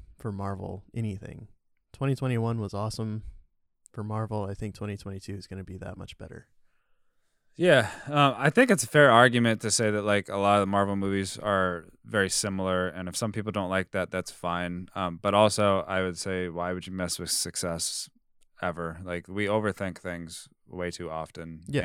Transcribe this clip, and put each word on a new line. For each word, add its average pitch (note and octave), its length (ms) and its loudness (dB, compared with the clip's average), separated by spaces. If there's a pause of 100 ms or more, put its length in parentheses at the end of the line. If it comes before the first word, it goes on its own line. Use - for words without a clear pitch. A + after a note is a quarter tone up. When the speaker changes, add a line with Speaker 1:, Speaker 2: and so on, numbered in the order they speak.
(180)
Speaker 1:
for A2+ 140 -8
Marvel F#2+ 520 -8 (120)
anything. G#2+ 520 -8 (460)
Twenty C3+ 220 0
twenty-one A#2 440 0
was G#2 140 -6
awesome G#2+ 500 -6 (720)
for A2 100 -8
Marvel. G#2+ 460 -4
I G2 60 -8
think G#2 180 -8
twenty G#2 240 -8
twenty-two G2 380 -10
is G2 120 -12
gonna F#2+ 160 -10
be F#2+ 140 -14
that F#2+ 200 -12
much - 200 -16
better. - 300 -16 (1080)
Speaker 2:
Yeah, C#3+ 320 6 (200)
uh, C#3+ 280 6
I C3+ 120 4
think A#3+ 220 6
it's F3 140 2
a - 20 -6
fair D3 240 8
argument A#2 500 8
to A2 100 -2
say G#2+ 200 2
that, G#2 120 0
like, G2+ 260 2
a G2 80 -4
lot G2+ 180 6
of G2+ 60 6
the F#2+ 60 2
Marvel G2+ 280 2
movies G2 420 -2
are F#2 480 0 (200)
very G#2+ 240 2
similar, F#2+ 580 0
and F2+ 220 -8
if F2+ 80 -8
some A2 160 -4
people G#2+ 180 -6
don't F#2+ 180 -2
like F#2+ 220 0
that, F2+ 180 -2
that's F2+ 220 -6
fine. F2 640 -6
Um, F2 260 -4
but G2+ 120 2
also, G2+ 520 6
I F#2+ 160 -2
would F2+ 160 -2
say, F#2 300 -4
why F2 240 -4
would F2+ 160 -8
you F#2 60 -10
mess F2+ 260 -4
with E2+ 100 -6
success - 800 -4 (520)
ever? E2+ 420 -6
Like, F2 240 -6
we G2 200 -4
overthink G2+ 520 -2
things E2+ 480 -10 (180)
way F2+ 260 -6
too E2+ 200 -10
often, D#2+ 560 -10
Speaker 1:
Yeah. C#3 180 -2